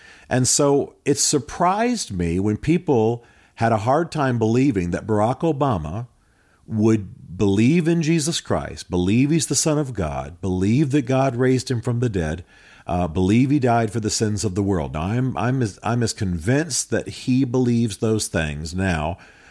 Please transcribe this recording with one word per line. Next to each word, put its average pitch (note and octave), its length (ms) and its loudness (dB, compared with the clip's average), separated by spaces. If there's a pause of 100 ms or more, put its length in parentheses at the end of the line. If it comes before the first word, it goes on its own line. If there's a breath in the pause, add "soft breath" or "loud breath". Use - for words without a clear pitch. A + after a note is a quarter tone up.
(300 loud breath)
And B2+ 180 2
so C#3+ 460 2 (100)
it C#3 140 0
surprised G3 920 0
me F2 300 0
when G#2+ 160 0
people A#2+ 680 0 (320 soft breath)
had A#2 160 2
a A2 60 2
hard C3+ 320 0
time C3 280 0
believing A2+ 520 2
that F2+ 160 -4
Barack A2 340 0
Obama B2 680 -2 (580 soft breath)
would G#2+ 680 0
believe A2+ 520 4
in E3+ 140 2
Jesus D#3+ 380 0
Christ, D2 480 -6
believe G2+ 420 2
he's D#3+ 180 0
the D3 60 -2
Son D3+ 240 0
of C#3 140 -4
God, D2 480 -6
believe G2+ 520 0
that D3 100 2
God C3 340 0
raised B2+ 340 0
him A#2+ 100 -2
from A#2+ 200 -2
the B2 80 0
dead, E2+ 360 -4 (420 loud breath)
uh, F2 220 -2
believe G2 420 2
he D3 80 2
died A#2 340 0
for A#2 80 -4
the G#2+ 100 -2
sins G#2 340 -2
of G2 100 -2
the G#2 80 0
world. E2 320 -2
Now, D2+ 80 -4
I'm, A2+ 340 -2
I'm B2 260 -2
as, G2+ 200 -4
I'm A#2 200 0
as A2 100 0
convinced A2+ 800 -2
that A2 180 -2
he C3 360 0
believes A#2+ 540 0
those A2 300 0
things D#2 460 -4
now, F2 440 -2 (320 loud breath)